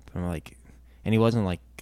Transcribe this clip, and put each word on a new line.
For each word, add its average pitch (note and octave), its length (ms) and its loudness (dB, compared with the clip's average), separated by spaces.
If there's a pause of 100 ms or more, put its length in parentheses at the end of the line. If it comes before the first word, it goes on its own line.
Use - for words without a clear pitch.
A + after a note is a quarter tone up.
(160)
I'm F2+ 120 -6
like, E2+ 300 -10 (460)
and G#2+ 100 0
he A2 60 4
wasn't, A2+ 260 2
like, F2+ 140 -4 (220)